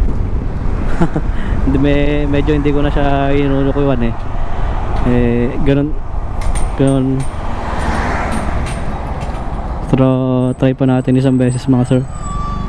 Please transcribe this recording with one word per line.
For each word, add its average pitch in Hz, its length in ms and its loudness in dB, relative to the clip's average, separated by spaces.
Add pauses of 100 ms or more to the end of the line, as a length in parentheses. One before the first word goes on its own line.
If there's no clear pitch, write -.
(1000)
<laughs> - 720 0
Hindi, 135 100 2
me-, 143 460 2
medyo 143 320 2
hindi 147 160 0
ko 143 80 2
na 143 80 2
siya 139 480 2
inuyukuan 139 720 2
eh. 117 60 -2 (920)
Eh, 120 460 2 (100)
ganun, 143 300 2 (880)
ganun. 135 400 2 (2750)
Pero 131 140 4 (500)
try 131 160 2
pa 131 160 0
natin 127 320 2
isang 131 160 2
beses, 123 320 0
mga 123 160 4
sir. 127 160 2 (680)